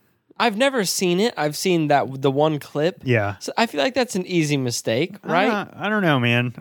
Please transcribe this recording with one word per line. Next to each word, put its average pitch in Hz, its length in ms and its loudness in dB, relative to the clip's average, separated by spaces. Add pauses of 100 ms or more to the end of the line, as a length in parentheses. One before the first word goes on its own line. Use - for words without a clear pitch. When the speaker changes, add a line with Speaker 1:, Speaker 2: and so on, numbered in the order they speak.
(380)
Speaker 1:
I've 214 180 2
never 262 280 0
seen 175 360 0
it. 233 160 0
I've 151 200 -2
seen 170 320 2
that, 135 320 2
the 139 100 2
one 147 280 2
clip. 151 460 -4
Speaker 2:
Yeah. 110 340 2
Speaker 1:
So - 180 -10
I 226 100 2
feel 294 140 -4
like 269 140 0
that's 247 220 -2
an 180 100 -4
easy 156 300 0
mistake, 135 680 -2
right? 180 260 0
Speaker 2:
Uh, 208 260 -2
I 175 140 -6
don't 214 140 -2
know, 151 160 4
man. 120 420 0